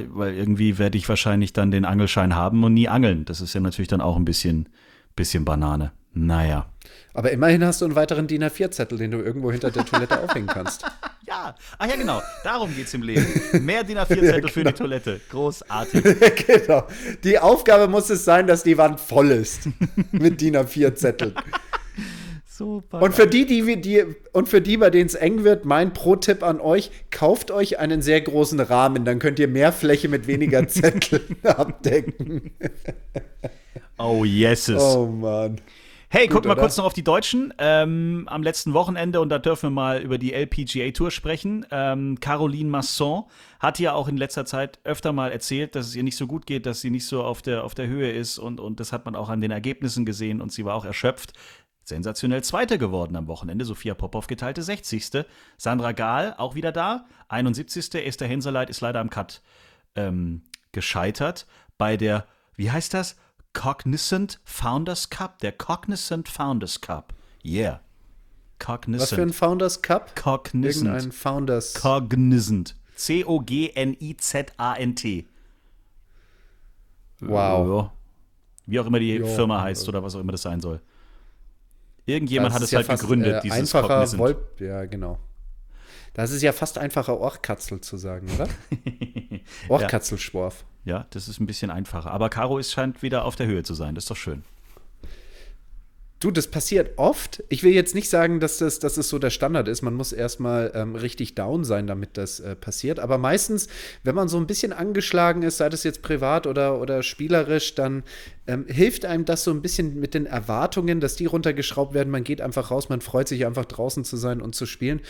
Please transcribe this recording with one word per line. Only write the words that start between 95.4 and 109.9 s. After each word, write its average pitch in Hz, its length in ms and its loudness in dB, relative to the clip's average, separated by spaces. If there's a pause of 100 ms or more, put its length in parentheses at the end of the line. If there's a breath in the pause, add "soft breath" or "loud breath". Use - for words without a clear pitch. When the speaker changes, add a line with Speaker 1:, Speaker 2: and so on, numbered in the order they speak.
Speaker 2:
Du, 196 120 0
das 165 160 0
passiert - 520 -2
oft. - 520 0
Ich 131 120 -4
will 185 100 8
jetzt 180 220 2
nicht 202 140 -4
sagen, 170 320 2
dass 156 160 -2
das, 160 220 0
dass 143 180 -2
es 147 140 -2
so 147 80 -2
der 131 100 0
Standard 139 400 -2
ist. 117 140 -4
Man 120 120 -2
muss 123 180 -6
erstmal, 120 640 -2
ähm, 110 200 -6
richtig 117 400 -6
down 139 300 -4
sein, 104 220 -2
damit 98 300 -6
das, 98 240 -8
äh, 95 160 -10
passiert. 131 440 -6
Aber 127 180 0
meistens, 196 500 0 (340 loud breath)
wenn 131 120 0
man 190 140 0
so 170 100 -2
ein 165 80 0
bisschen - 260 -4
angeschlagen 175 720 0
ist, 165 160 -2
sei 151 100 2
das 156 160 -6
jetzt 156 160 -4
privat 151 460 0
oder, 139 340 0
oder 131 220 -2
spielerisch, 156 720 0
dann, 135 280 -2 (440 loud breath)
ähm, 131 200 -4
hilft 185 380 2
einem 165 220 -2
das 165 180 -2
so 175 60 0
ein 151 100 0
bisschen 151 400 -4